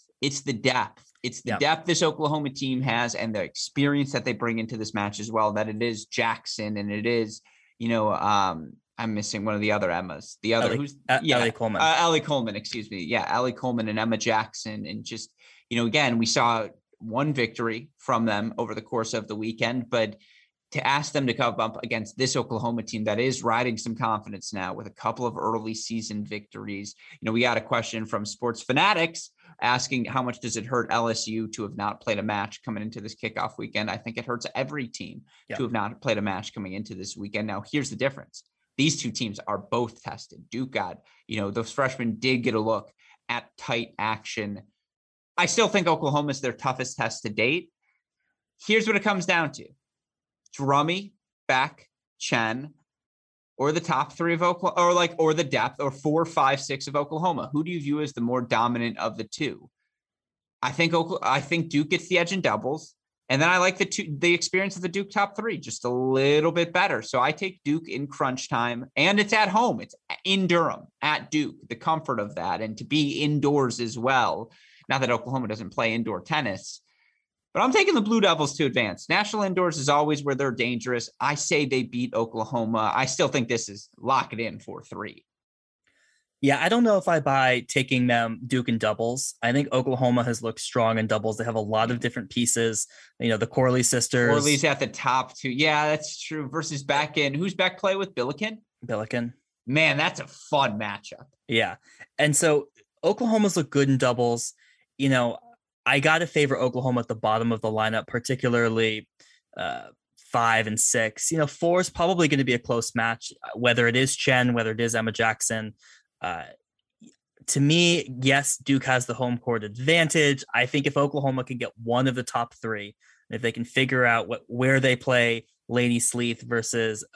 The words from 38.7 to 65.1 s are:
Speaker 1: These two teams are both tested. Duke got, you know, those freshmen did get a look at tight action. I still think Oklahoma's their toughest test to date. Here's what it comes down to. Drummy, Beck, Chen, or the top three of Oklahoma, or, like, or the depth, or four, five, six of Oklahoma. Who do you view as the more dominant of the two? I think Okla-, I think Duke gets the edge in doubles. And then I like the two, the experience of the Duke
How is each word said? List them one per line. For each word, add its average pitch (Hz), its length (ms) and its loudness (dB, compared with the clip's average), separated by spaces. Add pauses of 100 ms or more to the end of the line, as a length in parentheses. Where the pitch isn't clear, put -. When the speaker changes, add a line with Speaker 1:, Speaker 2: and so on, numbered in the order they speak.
Speaker 1:
These 143 240 2
two 117 80 -4
teams 104 300 -6
are 104 180 -6
both 117 440 -4
tested. - 460 -14
Duke 127 220 -8
got, 98 300 -6 (280)
you 110 100 -6
know, 101 120 -2
those 113 200 -6
freshmen 127 480 -2
did 131 200 2
get 120 160 0
a 110 60 2
look 107 300 -2 (380)
at 120 300 -8
tight 120 300 -4 (100)
action. 104 640 -6 (760)
I 175 80 4
still 202 240 2
think 185 180 2
Oklahoma's 147 540 2
their 123 140 -2
toughest 131 420 -4
test 113 280 -4
to 113 40 -4
date. 120 400 0 (1000)
Here's 214 200 4
what 214 100 2
it 202 60 0
comes 202 240 0
down 165 260 0
to. - 140 -18 (920)
Drummy, 151 540 0 (360)
Beck, 135 400 -2 (300)
Chen, 123 560 -4 (800)
or 143 160 0
the 165 80 0
top 143 320 -2
three 170 220 0
of 165 80 -2
Oklahoma, 175 440 0
or, 175 60 6
like, 175 260 2
or 156 140 4
the 156 120 0
depth, 131 360 -2
or 139 100 0
four, 156 360 0
five, 139 340 2
six 139 260 -6
of 139 80 -10
Oklahoma. 151 580 -2
Who 151 120 0
do 175 60 -6
you 170 100 -4
view 147 220 -2
as 139 100 -6
the - 80 -10
more 123 220 0
dominant 117 560 0
of 101 180 -4
the - 80 -8
two? - 460 -8 (920)
I 127 100 2
think 160 220 2
Okla-, 165 300 0
I 131 180 2
think 165 300 -2
Duke 151 200 0
gets 170 180 -2
the 175 100 2
edge 175 140 2
in 190 100 -2
doubles. 123 520 -2 (360)
And 135 100 2
then 165 80 4
I 180 80 4
like 185 220 2
the 196 80 2
two, 170 320 -6
the 175 160 4
experience 190 420 -2
of 175 60 -10
the 185 80 -4
Duke 196 200 -6